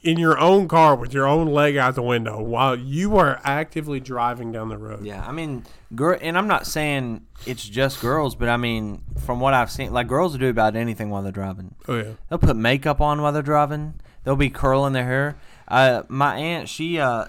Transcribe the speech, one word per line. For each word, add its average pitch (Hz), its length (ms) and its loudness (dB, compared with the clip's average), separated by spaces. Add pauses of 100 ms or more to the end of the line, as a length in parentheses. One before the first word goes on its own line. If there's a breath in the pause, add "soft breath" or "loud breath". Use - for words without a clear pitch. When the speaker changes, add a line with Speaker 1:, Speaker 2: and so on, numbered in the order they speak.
Speaker 1:
in 165 140 4
your 160 200 4
own 185 300 6
car 160 260 8
with 120 180 -4
your 135 140 2
own 156 220 4
leg 147 280 4
out 131 200 2
the 127 60 -4
window 113 380 -2
while 120 380 0
you 160 380 0
are 143 260 4
actively 147 560 -4
driving 123 540 -4
down 113 160 -6
the 107 100 -8
road. 107 260 -12
Speaker 2:
Yeah, 101 220 -10
I 123 60 -10
mean, 151 320 -8 (320 soft breath)
gir-, 156 260 2
and 165 160 -2
I'm 202 80 0
not 190 180 0
saying 139 640 -4 (180)
it's 120 240 -8
just 135 320 -2
girls, 131 360 -2
but 120 120 -2
I 120 80 2
mean, 113 460 -4 (240)
from 123 140 -4
what 135 140 2
I've 120 180 2
seen, 127 200 -8
like, 120 140 0
girls 151 280 0
will 131 40 -8
do 131 120 2
about 110 260 2
anything 113 340 -4
while 101 140 -6
they're 95 80 -6
driving. 95 420 -8 (140)
Speaker 1:
Oh, 127 100 -2
yeah. 110 140 -8 (160)
Speaker 2:
They'll 165 100 -4
put - 160 6
makeup 135 460 2
on 147 200 2
while 147 120 2
they're 147 100 -2
driving. 151 520 0 (280 soft breath)
They'll 135 140 0
be 139 140 2
curling 135 420 2
their 127 120 0
hair. 135 320 -2 (300 soft breath)
Uh, 123 420 4
my 135 280 0
aunt, 160 320 -6
she, 165 300 -6
uh, 123 300 0